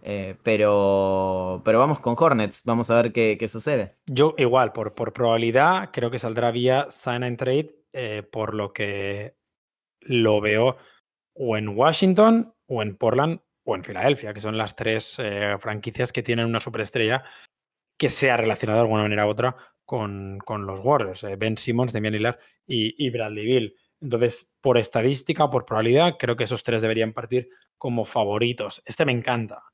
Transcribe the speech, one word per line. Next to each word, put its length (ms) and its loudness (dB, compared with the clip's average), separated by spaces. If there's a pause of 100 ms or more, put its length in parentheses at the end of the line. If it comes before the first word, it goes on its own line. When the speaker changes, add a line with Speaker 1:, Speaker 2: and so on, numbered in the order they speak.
Speaker 1:
Eh, 320 -6
pero, 1200 2
pero 140 6
vamos 200 4
con 180 -2
Hornets, 460 2
vamos 260 0
a 120 6
ver 100 2
qué, 260 2
qué 120 -6
sucede. 560 -4
Speaker 2:
Yo 320 2
igual, 340 4
por, 240 -8
por 160 -6
probabilidad, 800 2
creo 180 -4
que 100 -8
saldrá 320 -2
vía 380 2
sign 340 -6
and 140 -4
trade, 380 -2 (160)
eh, 320 -8
por 300 -6
lo 180 -4
que 640 -6 (640)
lo 400 2
veo 380 2 (560)
o 240 -2
en 100 -4
Washington, 880 4 (140)
o 140 -4
en 140 -6
Portland, 460 0 (240)
o 100 -2
en 80 -10
Filadelfia, 500 -2
que 60 -14
son 180 -4
las 200 -4
tres, 420 -4
eh, 400 -2
franquicias 540 -6
que 100 -4
tienen 220 0
una 160 0
superestrella 640 -2 (720)
que 100 2
sea 280 2
relacionada 400 0
de 60 6
alguna 200 2
manera 240 0
u 20 2
otra 280 -2 (260)
con, 640 -8
con 200 -8
los 140 -8
Warriors, 460 0
eh, 100 -8
Ben 220 -2
Simmons, 340 -2
Damian 220 -4
Lillard 240 -2 (280)
y, 300 -2 (100)
y 40 0
Bradley 360 -6
Beal. 280 0 (260)
Entonces, 500 -2 (120)
por 160 4
estadística, 720 0
por 160 -2
probabilidad, 520 2
creo 200 -2
que 80 -2
esos 180 -6
tres 180 0
deberían 300 0
partir 380 -4 (280)
como 280 -4
favoritos. 800 -2
Este 180 -2
me 80 0
encanta. 520 -4 (100)